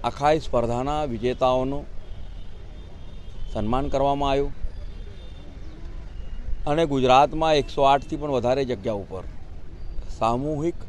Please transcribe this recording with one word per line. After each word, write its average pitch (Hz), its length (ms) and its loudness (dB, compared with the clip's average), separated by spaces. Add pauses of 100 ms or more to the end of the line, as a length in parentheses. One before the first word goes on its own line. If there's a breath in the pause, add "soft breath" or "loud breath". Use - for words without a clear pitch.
આખા 147 340 2
સ્પર્ધાના 127 640 0
વિજેતાઓનું 127 800 0 (1700)
સન્માન 117 360 0
કરવામાં 139 420 2
આવ્યું 139 220 2 (2250)
અને 160 200 4
ગુજરાતમાં 143 680 6
એકસો 143 280 2
આઠથી 139 340 4
પણ 147 140 -4
વધારે 131 340 2
જગ્યા 113 280 -2
ઉપર 95 300 -6 (960)
સામૂહિક 143 560 0 (140)